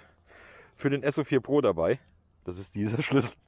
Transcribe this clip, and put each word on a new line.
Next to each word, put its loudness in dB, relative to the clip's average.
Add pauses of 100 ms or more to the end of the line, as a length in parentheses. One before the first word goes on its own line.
(760)
für 0
den -2
S -2
O 0
vier 2
Pro 0
dabei. 2 (460)
Das -10
ist -16
dieser -2
<laughs> -2
Schlüssel. 0 (120)